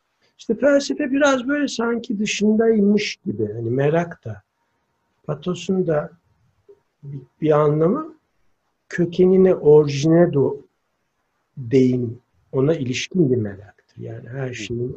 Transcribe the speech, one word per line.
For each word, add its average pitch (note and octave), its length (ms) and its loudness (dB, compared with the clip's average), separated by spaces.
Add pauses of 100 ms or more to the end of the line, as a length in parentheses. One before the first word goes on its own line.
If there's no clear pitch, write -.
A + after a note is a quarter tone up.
(380)
İşte - 160 -4
felsefe C#4 560 0
biraz C4+ 380 0
böyle C#4+ 200 -2
sanki A#3 500 -4
dışındaymış G#3+ 1000 2
gibi. G#2+ 360 -6
Hani A#2 180 -6
merak D3+ 540 -2
da, G#2+ 180 -14 (840)
patosun F3+ 600 -4
da D3+ 240 -2 (920)
bir, C#3 180 -14 (200)
bir D3+ 100 0
anlamı D#3 640 2 (720)
kökenine, F#3 640 2
orijine D3+ 680 4
do-, C#3+ 360 0 (1000)
değin, B2 640 0 (320)
ona C#3+ 220 0
ilişkin C3 580 -2
bir B2 40 2
meraktır. G2+ 600 -8
Yani A#2 320 -16
her C3 240 -10
şeyin A#2+ 440 -8